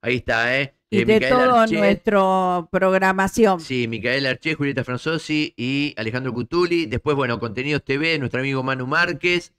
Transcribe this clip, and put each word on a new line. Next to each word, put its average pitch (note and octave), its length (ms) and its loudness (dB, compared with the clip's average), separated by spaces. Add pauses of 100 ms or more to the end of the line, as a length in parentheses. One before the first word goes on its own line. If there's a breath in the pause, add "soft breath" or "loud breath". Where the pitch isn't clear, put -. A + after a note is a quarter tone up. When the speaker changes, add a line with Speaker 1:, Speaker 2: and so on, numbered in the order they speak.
Speaker 1:
Ahí B2+ 140 0
está, A#2+ 420 0
¿eh? C#3 160 -4 (180)
Speaker 2:
Y G#3+ 100 2
Speaker 1:
Eh, - 20 2
Speaker 2:
de G#3+ 100 4
Speaker 1:
Micaela B3+ 300 4
Speaker 2:
todo B3+ 120 4
Speaker 1:
Archet. A3 220 4
Speaker 2:
nuestro F#3+ 920 2
programación. F#3+ 880 2
Speaker 1:
Sí, B2+ 260 -2
Micaela B2 440 -2
Archet, D#3+ 260 -4
Julieta C#3 260 -2
Franzosi D3+ 720 -4
y C3+ 400 -2
Alejandro A#2+ 360 -4
Cutuli. E3+ 540 -2
Después, B2+ 300 -2
bueno, A#2+ 220 0
Contenidos C3 460 -4
T C3+ 120 -2
V, D#3+ 220 -2
nuestro B2+ 220 -4
amigo C3+ 240 -2
Manu B2+ 240 -4
Márquez. F3 720 -2